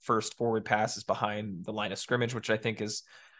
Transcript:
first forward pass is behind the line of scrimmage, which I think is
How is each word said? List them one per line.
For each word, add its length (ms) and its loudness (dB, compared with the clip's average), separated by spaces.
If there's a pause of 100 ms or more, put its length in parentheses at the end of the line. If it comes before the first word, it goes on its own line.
first 360 0
forward 280 2
pass 320 2
is 80 -8
behind 600 -2
the 80 -6
line 200 -2
of 80 -4
scrimmage, 340 0
which 160 -2
I 60 4
think 240 -2
is 240 -2 (340)